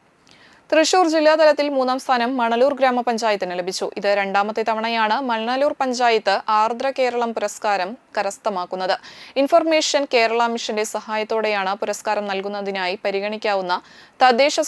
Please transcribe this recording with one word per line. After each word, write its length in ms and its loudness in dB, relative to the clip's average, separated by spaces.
തൃശൂർ 420 4
ജില്ലാതലത്തിൽ 600 4
മൂന്നാം 300 0
സ്ഥാനം 260 0
മണലൂർ 380 2
ഗ്രാമപഞ്ചായത്തിന് 840 0
ലഭിച്ചു. 280 -4
ഇത് 80 -2
രണ്ടാമത്തെ 500 0
തവണയാണ് 480 0
മണലൂർ 520 -2
പഞ്ചായത്ത് 540 2
ആർദ്ര 280 0
കേരളം 380 0
പുരസ്കാരം 540 -2
കരസ്ഥമാക്കുന്നത്. 800 -4
ഇൻഫർമേഷൻ 600 2
കേരള 400 2
മിഷന്റെ 400 -4
സഹായത്തോടെയാണ് 880 -2
പുരസ്കാരം 500 -4
നൽകുന്നതിനായി 720 -4
പരിഗണിക്കാവുന്ന 720 -2
തദ്ദേശ 320 4